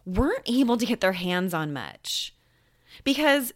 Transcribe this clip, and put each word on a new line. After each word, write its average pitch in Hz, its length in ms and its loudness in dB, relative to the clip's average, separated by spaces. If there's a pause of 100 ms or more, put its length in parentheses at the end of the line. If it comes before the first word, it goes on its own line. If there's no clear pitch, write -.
weren't 254 400 0
able 240 300 2
to 233 100 -2
get 233 140 -2
their 185 140 2
hands 180 400 -2
on 156 180 -4
much, - 640 -8 (720)
because 277 500 2